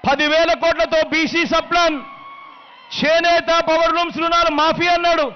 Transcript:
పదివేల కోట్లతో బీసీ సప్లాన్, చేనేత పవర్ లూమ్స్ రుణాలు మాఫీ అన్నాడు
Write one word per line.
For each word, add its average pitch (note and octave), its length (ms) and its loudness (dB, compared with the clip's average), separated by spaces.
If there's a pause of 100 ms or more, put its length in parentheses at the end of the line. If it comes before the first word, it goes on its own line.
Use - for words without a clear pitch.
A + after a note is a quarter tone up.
పదివేల D4+ 440 2 (120)
కోట్లతో E4 360 0 (140)
బీసీ D#4+ 300 0 (100)
సప్లాన్, E4 460 0 (1000)
చేనేత E4 520 2 (180)
పవర్ E4 280 2
లూమ్స్ E4+ 260 -4
రుణాలు E4 280 2 (100)
మాఫీ D#4+ 260 0 (100)
అన్నాడు E4+ 400 2